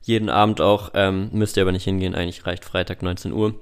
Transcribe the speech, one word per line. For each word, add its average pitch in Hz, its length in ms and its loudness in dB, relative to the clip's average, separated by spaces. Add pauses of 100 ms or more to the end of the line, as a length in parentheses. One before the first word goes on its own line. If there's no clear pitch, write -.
Jeden 110 280 0
Abend 107 320 4
auch, 98 320 4
ähm, 95 400 0
müsst 107 240 0
ihr 98 60 6
aber 92 80 2
nicht 92 120 -2
hingehen, 92 300 -2
eigentlich 87 320 -6
reicht 87 180 -6
Freitag 92 380 -6
neunzehn 90 320 -6
Uhr, 107 280 -2